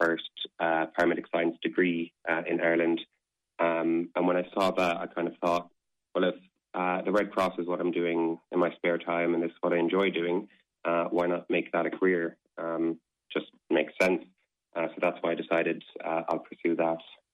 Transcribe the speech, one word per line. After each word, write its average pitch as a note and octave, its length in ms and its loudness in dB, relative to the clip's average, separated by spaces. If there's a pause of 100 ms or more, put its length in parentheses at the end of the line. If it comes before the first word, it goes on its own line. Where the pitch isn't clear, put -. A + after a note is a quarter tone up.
first, E2 280 0 (300)
uh, E2 280 2 (120)
paramedic E2+ 340 2
science E2+ 300 0
degree, F2 500 0 (160)
uh, E2 220 0
in E2+ 100 0
Ireland. E2 400 2 (600)
Um, E2+ 560 0
and F2 100 2
when F2+ 100 4
I F2+ 60 2 (120)
saw F#2+ 180 2
that, F2 240 2
I E2+ 100 -6
kind E2+ 220 -4
of - 80 -8
thought, F2 340 0 (460)
"Well, F#2+ 80 4
if, F2+ 100 2 (400)
uh, F2+ 280 0
the F#2+ 100 -2
Red G2+ 180 2
Cross F#2 300 0
is E2+ 80 -4
what F2 120 -2
I'm F2 120 0
doing E2+ 480 0 (100)
in F2+ 80 0
my E2+ 160 2
spare E2+ 240 -2
time E2+ 340 0
and E2+ 80 0
this E2+ 120 -2
is - 80 -20
what F2 120 0
I F2 40 2
enjoy F2+ 340 2
doing, F2 380 -2 (360)
uh, E2+ 260 0
why F2 180 2
not F2 200 -2
make E2+ 220 0
that E2+ 160 0
a D#2+ 40 -2
career?" F2 480 0 (200)
Um, E2 400 -2 (340)
just - 140 -6 (240)
makes - 220 2 (100)
sense. F#2 220 2 (500)
Uh, E2 140 -2
so - 120 -10
that's F2 220 0
why E2+ 80 0
I E2+ 60 2
decided, E2 480 0 (200)
uh, E2 240 -2
I'll D#2+ 120 0
pursue - 340 -4
that, E2 240 0 (360)